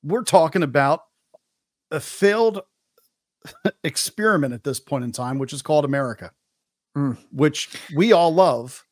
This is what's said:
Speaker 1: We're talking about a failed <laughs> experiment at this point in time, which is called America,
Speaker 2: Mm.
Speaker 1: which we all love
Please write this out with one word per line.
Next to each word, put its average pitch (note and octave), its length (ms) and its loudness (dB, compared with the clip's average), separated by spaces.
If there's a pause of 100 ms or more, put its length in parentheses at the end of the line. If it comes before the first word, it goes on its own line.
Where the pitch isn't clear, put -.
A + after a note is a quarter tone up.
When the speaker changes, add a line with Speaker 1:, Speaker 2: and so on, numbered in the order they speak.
Speaker 1:
We're G3+ 220 -4
talking F3 380 2
about C#3 400 0 (880)
a D#3 100 -6
failed G3+ 640 0 (600)
<laughs> - 640 -8
experiment D#3+ 720 -2
at A2 100 -16
this C3+ 160 -6
point C3 240 -6
in A#2+ 80 -8
time, C3 260 -6
which C3+ 140 -6
is C#3+ 80 -12
called D3+ 240 2
America, C3+ 460 -4 (680)
Speaker 2:
Mm. C#3 220 -4 (140)
Speaker 1:
which D3+ 380 -2 (260)
we G#3+ 160 4
all E3+ 200 6
love C3 600 2